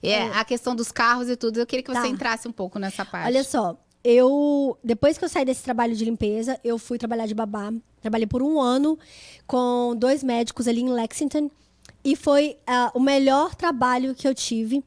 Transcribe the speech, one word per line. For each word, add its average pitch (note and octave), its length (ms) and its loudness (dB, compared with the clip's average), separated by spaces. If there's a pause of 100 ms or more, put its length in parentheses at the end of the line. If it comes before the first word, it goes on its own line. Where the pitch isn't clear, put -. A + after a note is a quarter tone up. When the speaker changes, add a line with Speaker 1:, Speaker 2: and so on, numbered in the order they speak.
Speaker 1:
É, - 100 0
Speaker 2:
É. G#3+ 220 0
Speaker 1:
a A3 100 0
questão B3 320 -4
dos A#3 160 -6
carros A#3+ 360 2
e B3 80 -2
tudo, A3+ 220 -4
eu A#3 80 0
queria B3+ 160 -4
que C4 100 -12
você B3 100 0
Speaker 2:
Tá. B3+ 60 0
Speaker 1:
entrasse A#3 380 -4
um A#3 60 -10
pouco G3 260 -8
nessa G3 260 -6
parte. F3 220 -8
Speaker 2:
Olha B3+ 160 2
só, A3 340 -2 (280)
eu, C#4 800 4
depois B3 320 2
que - 80 -6
eu E4+ 40 -2
saí C#4+ 180 0
desse B3+ 160 -2
trabalho A#3+ 340 -2
de G#3+ 80 -2
limpeza, A3+ 580 -2
eu A#3 160 -2
fui A#3+ 200 -6
trabalhar A3+ 280 -4
de G#3+ 80 -4
babá. G#3 380 -6 (300)
Trabalhei A3+ 240 -2
por B3 160 -2
um D4+ 180 2
ano C#4 380 2 (480)
com B3 500 0
dois B3+ 260 2
médicos A#3+ 460 -2
ali A#3 140 0
em B3+ 80 0
Lexington. C#4 600 -2 (540)
E C#4 100 4
foi, D4 520 2
ah, B3 280 2
o B3 60 0
melhor C#4 540 4
trabalho B3+ 600 0
que C#4+ 140 -2
eu C4 60 2
tive A3+ 520 -2